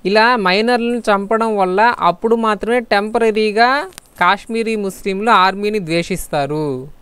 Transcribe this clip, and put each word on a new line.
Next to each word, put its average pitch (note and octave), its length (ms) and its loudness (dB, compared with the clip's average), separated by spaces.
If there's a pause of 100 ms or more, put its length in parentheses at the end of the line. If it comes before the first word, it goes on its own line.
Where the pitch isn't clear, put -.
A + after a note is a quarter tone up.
ఇలా A3 300 4
మైనర్లను A#3 600 0
చంపడం A3 580 0
వల్ల G3 420 2
అప్పుడు G3 380 0
మాత్రమే A3+ 440 -2
టెంపరరీగా A3 1040 0 (360)
కాశ్మీరీ A3 560 0
ముస్లింలు G3 540 -4
ఆర్మీని G3+ 480 2
ద్వేషిస్తారు. D3+ 1080 -4 (140)